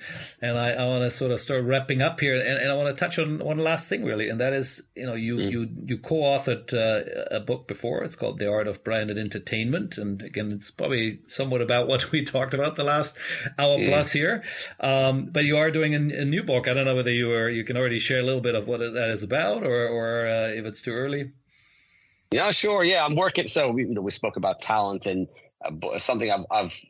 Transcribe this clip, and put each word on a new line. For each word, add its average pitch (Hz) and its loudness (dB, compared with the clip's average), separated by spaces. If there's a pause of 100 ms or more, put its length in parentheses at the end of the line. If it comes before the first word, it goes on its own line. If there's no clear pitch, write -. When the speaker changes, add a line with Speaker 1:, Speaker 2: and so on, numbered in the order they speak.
(420)
Speaker 1:
and 120 0
I, 120 2
I 123 0
wanna 123 2
sort 131 0
of 120 2
start 131 0
wrapping 131 2
up 165 0
here. 135 2
And, 127 2
and 131 0
I - 2
wanna 143 0
touch 175 -2
on 156 0
one 151 -2
last 160 0
thing, 240 -2
really. 110 0
And 113 -2
that 131 2
is, - -2
you 123 -8
know, 120 -4
you, 113 -2
Speaker 2:
Mm. 98 -2
Speaker 1:
you, 113 -2 (160)
you 123 -4
co-authored, 139 0
uh, 110 0
a 107 -2
book 123 -4
before. - -4
It's 165 -8
called 107 -4
The 101 0
Art 107 0
of 101 -6
Branded 107 -2
Entertainment. 110 -2
And 101 -4
again, 107 -4
it's 101 -8
probably 113 0
somewhat 131 0
about 120 2
what 127 0
<laughs> - -
we 143 0
talked 131 -2
about 147 0
the 151 0
last 147 0 (440)
hour 143 6
Speaker 2:
Mm. 147 2
Speaker 1:
plus 143 4
here. 170 0 (360)
Um, 135 2
but 147 2
you 147 4
are 156 4
doing 151 2
a, 147 0
a 143 0
new 151 0
book. 127 0
I 127 4
don't 135 2
know 131 2
whether 123 2
you 120 2
are, 117 2
you 113 -2
can 123 -4
already 123 2
share 127 2
a - 2
little 127 0
bit 120 0
of 104 -2
what 120 -2
that 117 -2
is 101 -2
about 165 0
or, 120 2
or, 117 0
uh, 113 0
if 110 -6
it's 107 -8
too 120 -4
early. 135 -4 (960)
Speaker 2:
Yeah, 165 2
sure. 202 2
Yeah, 170 4
I'm 151 2
working. 180 2
So 139 2
we, 123 0
you 117 -4
know, 104 -2
we 98 -2
spoke - -4
about 95 0
talent 101 0
and, 92 0 (360)
uh, - -4
bo-, 82 -6
something 113 0
I've, 98 0
I've, 101 -2